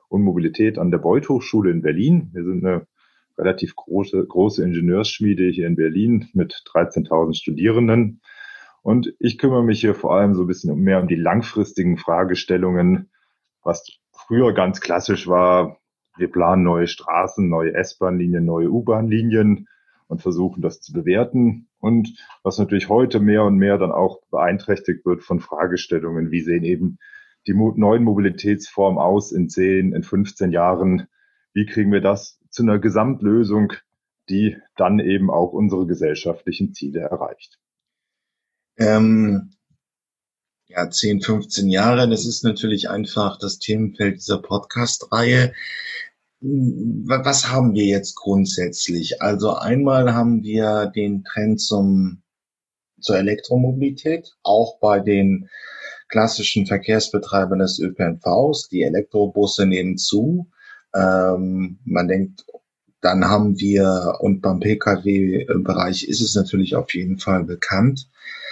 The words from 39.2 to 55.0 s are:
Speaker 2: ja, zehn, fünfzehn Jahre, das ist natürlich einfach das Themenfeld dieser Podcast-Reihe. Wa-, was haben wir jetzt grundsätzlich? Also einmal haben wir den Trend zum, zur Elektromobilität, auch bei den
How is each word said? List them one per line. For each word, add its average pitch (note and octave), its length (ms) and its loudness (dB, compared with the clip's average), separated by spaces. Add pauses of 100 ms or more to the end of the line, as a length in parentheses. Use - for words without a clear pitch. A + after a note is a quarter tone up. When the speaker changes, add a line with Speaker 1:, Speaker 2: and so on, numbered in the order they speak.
Speaker 2:
ja, F2 220 -4
zehn, G#2 320 -2
fünfzehn G#2 480 -2
Jahre, A#2 400 4
das A2+ 160 0
ist A#2 180 -6
natürlich G#2+ 460 -2
einfach G2+ 480 -4
das G2 220 -8
Themenfeld G#2 580 -2
dieser - 240 -6
Podcast-Reihe. A#2+ 1120 -2 (880)
Wa-, B2 840 -2
was - 260 0
haben B2+ 220 2
wir G#2 120 2
jetzt G2 300 -2
grundsätzlich? F2+ 1040 -2
Also G2+ 320 0
einmal B2+ 640 2
haben A#2 260 2
wir G#2+ 460 0
den G2+ 360 -4
Trend G#2+ 380 -2
zum, F#2+ 640 0 (760)
zur G2+ 180 0
Elektromobilität, C3 1300 -2
auch A2 360 0
bei G#2 200 2
den G2 500 2 (580)